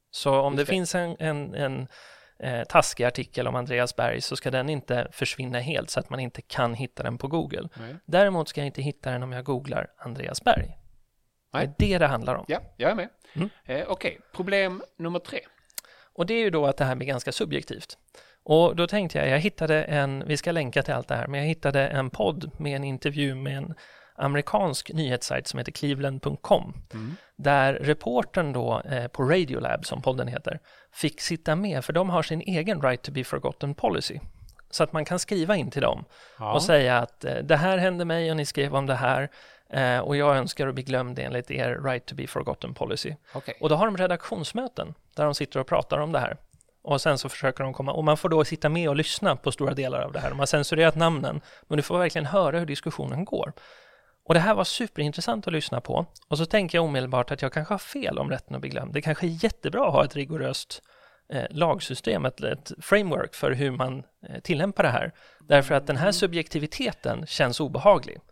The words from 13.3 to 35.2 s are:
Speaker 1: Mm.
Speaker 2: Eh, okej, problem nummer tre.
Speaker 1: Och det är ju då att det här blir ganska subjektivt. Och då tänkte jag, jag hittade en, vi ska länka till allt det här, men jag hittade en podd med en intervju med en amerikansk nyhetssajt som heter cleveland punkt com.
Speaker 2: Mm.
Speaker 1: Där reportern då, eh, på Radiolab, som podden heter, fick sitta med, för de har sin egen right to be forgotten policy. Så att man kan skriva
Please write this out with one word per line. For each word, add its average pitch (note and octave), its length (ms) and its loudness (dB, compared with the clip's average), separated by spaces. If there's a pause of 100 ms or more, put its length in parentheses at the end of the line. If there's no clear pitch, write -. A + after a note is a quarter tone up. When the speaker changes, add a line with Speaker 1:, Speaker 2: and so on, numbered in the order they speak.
Speaker 1:
Mm. E3+ 140 -2 (160)
Speaker 2:
Eh, C3+ 240 -4
okej, - 300 -4 (180)
problem F#3+ 460 0 (160)
nummer E3+ 200 -2
tre. G#3+ 220 -8 (760)
Speaker 1:
Och F3 120 -2
det A3 80 0
är A#3 40 2
ju A3 120 2
då D#3 160 2
att C#3 100 2
det C#3+ 80 2
här C3 100 0
blir B2+ 140 -6
ganska C3 240 -4
subjektivt. C#3 640 -6 (460)
Och D#3+ 320 6
då F3 100 2
tänkte F#3+ 320 -2
jag, C#3+ 100 2
jag C3+ 100 4
hittade D#3 460 0
en, C#3 420 0
vi D3+ 100 0
ska E3+ 160 -2
länka C#3 300 0
till C#3 120 -2
allt B2+ 140 -4
det C#3 60 -2
här, B2 120 -2
men C#3 140 -4
jag D3 60 0
hittade C#3 420 2
en C3 220 -2
podd D#3 480 -2
med D3 180 -4
en C#3+ 80 -4
intervju C#3 500 -2
med C3+ 220 -6
en D3 180 -8 (420)
amerikansk D3 760 0
nyhetssajt C3 540 -2
som - 120 -6
heter B2 140 -6
cleveland C#3 500 -4
punkt C#3+ 200 -4
com. - 320 2 (200)
Speaker 2:
Mm. A2 220 -8 (200)
Speaker 1:
Där C#3 380 4
reportern D#3+ 800 0
då, A#2+ 280 0
eh, B2 260 -4
på - 160 -4
Radiolab, C3 640 2
som - 160 -6
podden B2+ 260 0
heter, - 320 -6 (320)
fick - 280 -2
sitta D#3+ 360 0
med, E3+ 280 -2
för - 80 -4
de F3+ 180 4
har F3 120 4
sin D#3+ 180 -2
egen E3+ 420 -2
right B2+ 200 2
to C#3+ 100 -10
be C3+ 120 -4
forgotten C#3 500 -4
policy. - 440 -2 (520)
Så - 140 2
att - 80 -2
man D#3 120 -2
kan F3+ 140 -2
skriva F3 380 0